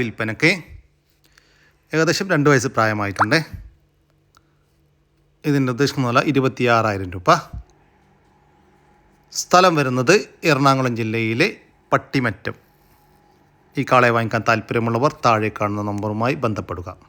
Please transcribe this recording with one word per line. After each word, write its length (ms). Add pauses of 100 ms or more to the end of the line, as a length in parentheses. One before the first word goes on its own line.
വിൽപ്പനയ്ക്ക്. 500 (1400)
ഏകദേശം 400
രണ്ട് 160
വയസ്സ് 260
പ്രായമായിട്ടുണ്ട്. 600 (2000)
ഇതിൻ്റെ 240
ഉദ്ദേശിക്കുന്ന 360
വില 100 (100)
ഇരുപത്തിയാറായിരം 880
രൂപ. 140 (2000)
സ്ഥലം 400
വരുന്നത് 340 (360)
എറണാകുളം 500
ജില്ലയിലെ 480 (440)
പട്ടിമറ്റം. 640 (1300)
ഈ 100
കാളയെ 260
വാങ്ങിക്കാൻ 320
താല്പര്യമുള്ളവർ 640 (140)
താഴെ 320
കാണുന്ന 320
നമ്പറുമായി 440 (120)
ബന്ധപ്പെടുക. 500 (120)